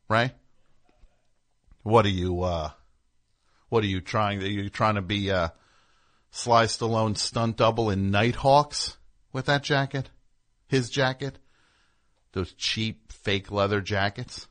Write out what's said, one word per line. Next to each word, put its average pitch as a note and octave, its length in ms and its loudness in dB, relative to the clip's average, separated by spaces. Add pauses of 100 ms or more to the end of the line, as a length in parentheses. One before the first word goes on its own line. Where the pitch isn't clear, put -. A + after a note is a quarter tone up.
Right? A#2 240 2 (1500)
What A2 220 6
are G2+ 40 2
you, F2+ 340 -2
uh, E2 280 -4 (960)
what A2+ 140 2
are G#2 40 0
you F#2+ 140 -2
trying, G2+ 400 -2
are F#2+ 40 -4
you G2+ 240 -4
trying A2 260 0
to G2+ 60 -2
be, G2 300 -2
uh, F2 180 0 (840)
Sly A#2 340 4
Stallone A2 520 0
stunt A#2 400 -2
double A2+ 320 2
in G2 220 0
Nighthawks C3+ 840 2 (360)
with C3 140 -6
that C#3+ 160 0
jacket? C#3 460 -2 (580)
His B2+ 220 0
jacket? C3+ 480 -4 (960)
Those F#2 200 -4
cheap - 580 -6
fake G2 400 -4
leather G2+ 300 2
jackets? G2+ 680 -6